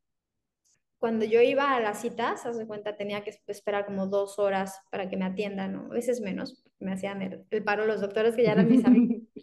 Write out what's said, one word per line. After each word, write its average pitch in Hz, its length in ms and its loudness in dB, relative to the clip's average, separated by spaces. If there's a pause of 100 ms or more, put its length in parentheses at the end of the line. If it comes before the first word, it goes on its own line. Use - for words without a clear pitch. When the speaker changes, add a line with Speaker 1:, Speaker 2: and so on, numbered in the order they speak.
(960)
Speaker 1:
cuando 226 280 -2
yo 226 160 4
iba 269 340 4
a 240 60 2
las 208 200 -2
citas, 240 440 -4
haz 233 120 -6
de 220 80 -8
cuenta, 208 300 -8
tenía 208 280 -6
que 214 140 -12 (100)
esperar 202 380 -4
como 196 220 -4
dos 202 320 0
horas 196 400 -2 (100)
para 190 200 -6
que 190 80 -6
me 190 80 -2
atiendan, 196 480 -6
¿no? 190 180 -10
A - 40 -10
veces 233 260 -2
menos, 185 420 -8 (160)
me 190 140 -6
hacían 196 280 -8
el, 190 280 -10
el 214 140 -4
paro 214 220 0
los 214 160 0
doctores 220 340 0
que 240 80 4
ya 214 100 6
eran 196 160 6
mis 254 160 6
amigos. 247 420 6
Speaker 2:
<laughs> - 20 -20 (140)